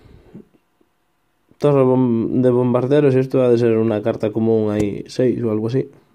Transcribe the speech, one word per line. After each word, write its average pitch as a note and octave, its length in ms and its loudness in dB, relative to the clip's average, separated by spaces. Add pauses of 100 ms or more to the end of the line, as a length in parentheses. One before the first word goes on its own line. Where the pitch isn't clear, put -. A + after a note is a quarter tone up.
(1600)
Torre C#3+ 260 2
bom-, B2+ 580 0
de B2+ 80 4
bombarderos, B2+ 640 2
y C3 60 2
esto C3 220 -2
ha B2 60 2
de A#2+ 100 4
ser A2+ 200 2
una A2 240 0
carta A2 300 -4
común A2 400 0
ahí, G#2 340 -4
seis B2 360 -2
o A2+ 100 -4
algo A2 160 -4
así. C3+ 200 -4 (260)